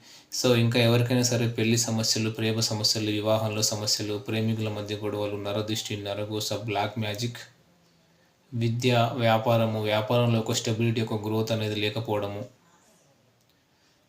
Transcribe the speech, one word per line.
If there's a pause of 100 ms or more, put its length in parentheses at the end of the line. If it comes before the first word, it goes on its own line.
(400)
So,
ఇంకా
ఎవరికైనా
సరే
పెళ్లి
సమస్యలు,
ప్రేమ
సమస్యలు,
వివాహంలో
సమస్యలు,
ప్రేమికుల
మధ్య
గొడవలు,
నరదృష్టి,
నరగోస,
బ్లాక్
మ్యాజిక్, (1160)
విద్య,
వ్యాపారము,
వ్యాపారంలో
ఒక
స్టెబిలిటీ,
ఒక
గ్రోత్
అనేది
లేకపోవడము, (1600)